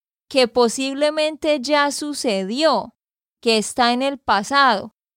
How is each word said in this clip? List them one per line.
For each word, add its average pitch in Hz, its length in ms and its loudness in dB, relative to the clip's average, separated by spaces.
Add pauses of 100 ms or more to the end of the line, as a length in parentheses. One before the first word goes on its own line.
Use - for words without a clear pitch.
(280)
que 254 200 2
posiblemente 294 1120 0
ya 285 300 0
sucedió, 262 1040 -2 (460)
que 226 180 2
está 240 340 0
en 247 100 -2
el 277 160 -4
pasado. 226 760 0 (240)